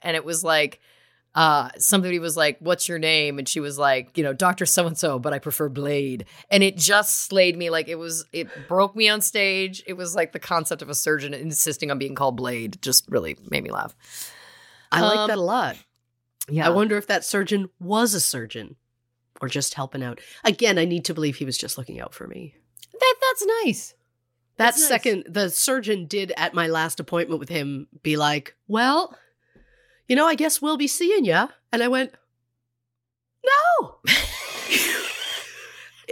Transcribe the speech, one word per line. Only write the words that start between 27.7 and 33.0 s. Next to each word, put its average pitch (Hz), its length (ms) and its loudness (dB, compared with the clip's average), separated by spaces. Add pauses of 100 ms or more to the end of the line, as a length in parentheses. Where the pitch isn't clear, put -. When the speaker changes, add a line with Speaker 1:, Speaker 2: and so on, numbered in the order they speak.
Speaker 2:
be 151 160 0
like, 147 380 0 (120)
"Well, 262 480 2 (920)
you 254 80 4
know, 294 100 6
I 330 80 6
guess 302 300 0
we'll 302 140 0
be 285 100 0
seeing 349 380 2
ya." 190 240 4 (220)
And 233 120 2
I 240 60 2
went, 262 220 0 (1300)